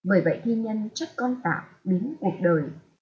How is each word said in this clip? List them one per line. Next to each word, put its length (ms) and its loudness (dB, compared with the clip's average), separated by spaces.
Bởi 200 4
vậy 200 2
thi 100 0
nhân 400 -2
chắc 220 -6
con 280 -2
tạo 180 -2
biến 360 0
cuộc 220 0
đời 200 4